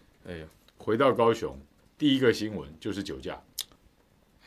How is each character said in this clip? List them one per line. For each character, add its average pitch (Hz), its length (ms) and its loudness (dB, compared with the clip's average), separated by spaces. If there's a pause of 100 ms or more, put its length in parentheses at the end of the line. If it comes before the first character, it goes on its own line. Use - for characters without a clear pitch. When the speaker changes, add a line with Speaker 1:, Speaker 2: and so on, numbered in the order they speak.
(240)
Speaker 1:
哎 90 120 -10
呀。 78 100 -14 (300)
Speaker 2:
回 107 200 -2
到 131 160 4
高 117 220 4
雄， 69 240 -8 (400)
第 143 160 4
一 135 60 2
个 123 120 6
新 107 220 -2
闻 73 240 -10
就 110 140 -6
是 98 100 -4
酒 78 160 -8
驾。 71 220 -10 (1080)